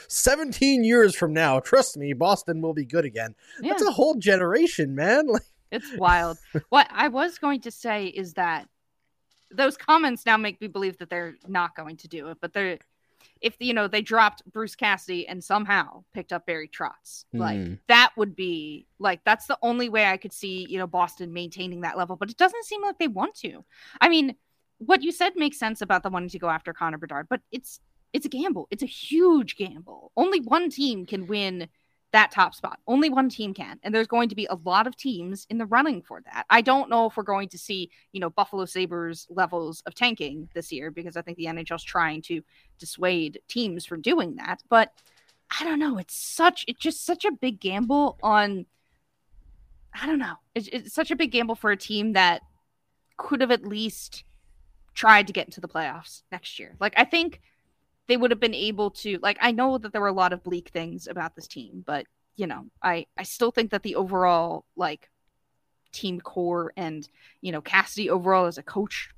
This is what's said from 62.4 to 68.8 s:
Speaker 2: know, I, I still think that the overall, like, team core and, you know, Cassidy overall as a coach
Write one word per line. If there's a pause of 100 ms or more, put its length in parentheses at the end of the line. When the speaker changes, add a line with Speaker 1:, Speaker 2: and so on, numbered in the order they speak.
Speaker 2:
know, (160)
I, (100)
I
still
think
that
the
overall, (120)
like, (840)
team
core
and, (320)
you
know,
Cassidy
overall
as
a
coach